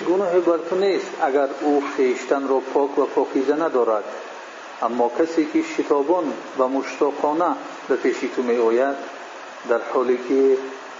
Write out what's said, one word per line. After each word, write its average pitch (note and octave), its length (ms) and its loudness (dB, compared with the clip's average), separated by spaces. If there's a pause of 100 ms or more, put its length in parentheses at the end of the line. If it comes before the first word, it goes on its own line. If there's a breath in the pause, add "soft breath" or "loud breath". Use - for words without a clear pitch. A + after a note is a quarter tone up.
гуноҳе F3+ 380 2
бар E3+ 180 2
ту E3 160 -4
нест, F#3 360 0 (100)
агар C#3 280 2 (120)
ӯ D3 120 2 (140)
хештанро C3+ 760 2
пок C#3+ 360 0
ва C#3 100 2
покиза C#3 480 0
надорад. A#2+ 520 2 (760)
Аммо A#2+ 280 2
касе, D#3+ 360 0
ки D#3+ 180 0
шитобон D3+ 600 0 (300)
ва C3 120 2
муштоқона D3 840 0 (340)
ба C3+ 120 2
пеши C3 300 0
ту B2+ 160 -2
меояд, B2 540 2 (680)
дар A#2 160 2
ҳоле, B2+ 360 0
ки C3 240 2 (580)